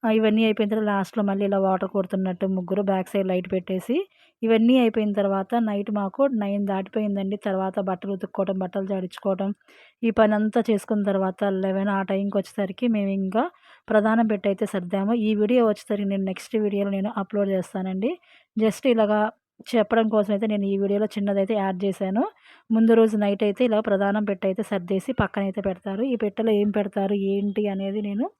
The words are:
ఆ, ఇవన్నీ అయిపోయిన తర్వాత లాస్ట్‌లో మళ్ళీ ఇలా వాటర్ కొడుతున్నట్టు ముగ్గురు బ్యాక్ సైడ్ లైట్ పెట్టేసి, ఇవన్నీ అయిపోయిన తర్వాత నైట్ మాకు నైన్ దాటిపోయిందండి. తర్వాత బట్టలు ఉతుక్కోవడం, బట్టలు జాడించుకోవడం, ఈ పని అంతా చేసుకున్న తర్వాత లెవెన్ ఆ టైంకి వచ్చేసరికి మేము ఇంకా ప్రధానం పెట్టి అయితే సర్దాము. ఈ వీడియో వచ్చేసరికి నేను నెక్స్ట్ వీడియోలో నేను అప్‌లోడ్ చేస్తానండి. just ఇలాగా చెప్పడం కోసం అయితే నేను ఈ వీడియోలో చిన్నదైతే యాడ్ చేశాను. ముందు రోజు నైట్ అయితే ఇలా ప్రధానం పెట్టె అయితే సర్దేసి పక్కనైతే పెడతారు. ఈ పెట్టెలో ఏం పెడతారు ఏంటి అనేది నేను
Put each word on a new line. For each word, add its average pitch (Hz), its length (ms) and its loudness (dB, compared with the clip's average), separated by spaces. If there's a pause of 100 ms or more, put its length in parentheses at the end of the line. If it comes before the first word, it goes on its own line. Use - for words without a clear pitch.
ఆ, 233 80 0
ఇవన్నీ 220 320 4
అయిపోయిన 214 260 2
తర్వాత 214 180 0
లాస్ట్‌లో 202 360 -2
మళ్ళీ 196 220 0
ఇలా 196 140 0
వాటర్ 190 300 0
కొడుతున్నట్టు 190 580 -2
ముగ్గురు 190 360 -2
బ్యాక్ 190 280 -2
సైడ్ 196 160 0
లైట్ 185 220 -2
పెట్టేసి, 190 480 -2 (440)
ఇవన్నీ 226 360 4
అయిపోయిన 220 360 2
తర్వాత 196 360 0 (140)
నైట్ 202 280 -2
మాకు 202 300 -2 (140)
నైన్ 202 320 -2
దాటిపోయిందండి. 196 720 -2
తర్వాత 190 400 -2
బట్టలు 190 340 -4
ఉతుక్కోవడం, 190 460 -4
బట్టలు 190 280 -4
జాడించుకోవడం, 190 600 -4 (540)
ఈ 226 80 2
పని 214 240 4
అంతా 214 260 0
చేసుకున్న 214 420 0
తర్వాత 190 400 0 (140)
లెవెన్ 190 340 -2
ఆ 196 120 0
టైంకి 196 340 -2
వచ్చేసరికి 196 500 -4
మేము 202 280 0
ఇంకా 196 280 0 (440)
ప్రధానం 220 400 4
పెట్టి 208 220 -2
అయితే 196 160 -2
సర్దాము. 196 540 -2
ఈ 214 160 0
వీడియో 214 300 2
వచ్చేసరికి 208 440 -2
నేను 196 160 -2
నెక్స్ట్ 190 320 -6
వీడియోలో 202 340 0
నేను 196 240 -2
అప్‌లోడ్ 202 360 -2
చేస్తానండి. 190 600 -2 (460)
just 220 300 0
ఇలాగా 214 340 2 (460)
చెప్పడం 226 420 2
కోసం 208 240 2
అయితే 208 140 -2
నేను 208 180 0
ఈ 196 120 0
వీడియోలో 202 300 0
చిన్నదైతే 202 480 0
యాడ్ 190 240 0
చేశాను. 196 420 -2 (480)
ముందు 226 240 6
రోజు 226 240 6
నైట్ 202 260 0
అయితే 208 200 0
ఇలా 226 180 2
ప్రధానం 202 440 0
పెట్టె 196 220 0
అయితే 190 160 -2
సర్దేసి 190 500 -2
పక్కనైతే 196 480 -2
పెడతారు. 196 420 -4
ఈ 262 140 -2
పెట్టెలో 220 360 0
ఏం 208 180 2
పెడతారు 196 440 -2 (120)
ఏంటి 202 400 -2
అనేది 196 340 -4
నేను 202 240 -4 (140)